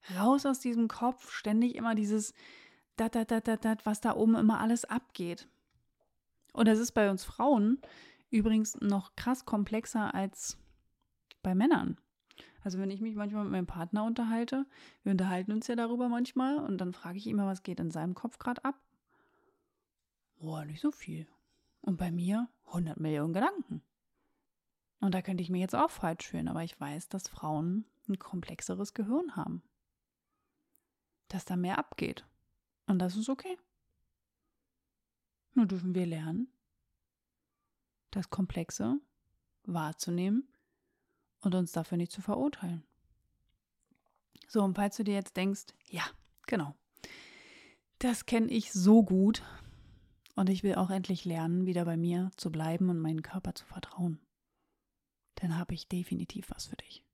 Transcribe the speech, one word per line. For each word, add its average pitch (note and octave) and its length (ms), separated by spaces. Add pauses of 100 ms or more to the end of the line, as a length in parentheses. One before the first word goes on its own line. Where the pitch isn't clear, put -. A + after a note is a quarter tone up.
(180)
Raus B3+ 280
aus C4+ 140
diesem A#3 280
Kopf, - 440
ständig A3+ 440
immer A3+ 200
dieses G#3+ 380 (640)
dat, A3+ 180
dat, A3+ 160
dat, A3+ 160
dat, A3 160
dat, A3 220
was G#3+ 160
da A3+ 140
oben A3 200
immer A3 240
alles A#3 240
abgeht. - 640 (1040)
Und A3+ 140
das A3 120
ist A#3+ 140
bei G#3 160
uns F#3+ 160
Frauen A#3+ 540 (500)
übrigens A3 500
noch G3+ 360
krass - 300
komplexer G#3+ 680
als - 440 (840)
bei F#3 140
Männern. B3 420 (680)
Also F#3 160
wenn G3 120
ich G3+ 100
mich A3 140
manchmal G#3 280
mit G3 80
meinem F#3 160
Partner F3+ 380
unterhalte, A#3 600 (360)
wir G3 100
unterhalten F#3 400
uns A3 160
ja A#3+ 80
darüber A#3+ 320
manchmal B3+ 520
und G3+ 180
dann F3+ 160
frage F3+ 240
ich G3+ 80
ihn A3 80
immer, G3+ 140
was F#3+ 160
geht F3+ 160
in E3 120
seinem E3 220
Kopf - 240
grad - 260
ab? C#4 160 (1600)
Boah, D#3 240
nicht D3+ 160
so D4 120
viel. D#3+ 360 (540)
Und F#3 160
bei F3 140
mir F#3+ 360 (180)
hundert E3+ 340
Millionen D#3 340
Gedanken. B3+ 480 (1200)
Und G3 120
da F#3 80
könnte F3+ 220
ich E3+ 60
mir F3+ 100
jetzt F#3 160
auch - 140
falsch - 380
fühlen, D#3+ 200
aber E3 160
ich - 160
weiß, D3 300
dass F#3+ 180
Frauen E3 580 (220)
ein F#3+ 120
komplexeres F#3 760
Gehirn B3+ 420
haben. - 260 (1700)
Dass F#3 160
da F3+ 140
mehr F3+ 200
abgeht. - 480 (600)
Und F#3 140
das F3+ 180
ist A3 100
okay. F4+ 300 (2000)
Nur A3+ 120
dürfen F3+ 260
wir F3+ 120
lernen, E3 460 (1600)
das F#3+ 200
Komplexe G3+ 720 (640)
wahrzunehmen F3 840 (960)
und F#3 120
uns F3+ 180
dafür E3+ 260
nicht F3 140
zu G3+ 100
verurteilen. F#3+ 640 (1600)
So, G#3+ 160
und F#3+ 120
falls G3+ 220
du A3+ 60
dir G3+ 100
jetzt G3 240
denkst, G3 280 (240)
ja, E3 140 (440)
genau, D3 280 (1200)
das B3 260
kenn A3+ 240
ich - 240
so G#3 300
gut F#3+ 400 (920)
und F#3+ 140
ich F#3 140
will F#3+ 120
auch F#3 140
endlich F#3+ 340
lernen, E3+ 440
wieder F3 180
bei E3 120
mir F3 380
zu - 160
bleiben E3 380
und E3+ 100
meinen D#3+ 220
Körper F#3 320
zu - 120
vertrauen, F3 540 (1160)
dann E3 220
habe F3 180
ich - 120
definitiv F3+ 600
was - 160
für - 120
dich. - 360